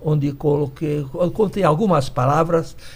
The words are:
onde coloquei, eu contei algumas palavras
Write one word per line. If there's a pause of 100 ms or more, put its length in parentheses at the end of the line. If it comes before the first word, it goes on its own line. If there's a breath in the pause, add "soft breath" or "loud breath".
onde
coloquei,
eu
contei
algumas
palavras (200 loud breath)